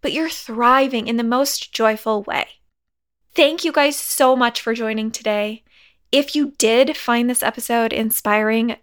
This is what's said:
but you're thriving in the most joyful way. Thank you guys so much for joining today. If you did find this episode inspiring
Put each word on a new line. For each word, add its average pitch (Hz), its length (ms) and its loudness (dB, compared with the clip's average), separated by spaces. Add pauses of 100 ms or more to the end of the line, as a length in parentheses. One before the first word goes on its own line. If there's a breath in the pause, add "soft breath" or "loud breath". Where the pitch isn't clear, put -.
but - 120 -4
you're 320 160 -2
thriving 247 760 0
in 226 100 -2
the 233 80 0
most 254 480 -2
joyful 220 500 0
way. - 240 -4 (880)
Thank 320 300 2
you 320 80 -2
guys 294 240 2
so - 380 2
much 240 260 0
for 226 140 -2
joining 220 360 -4
today. 214 540 -6 (460 soft breath)
If 277 240 2
you 285 240 -2
did 226 380 4
find 240 340 0
this 240 120 -2
episode 233 500 -2
inspiring 220 920 0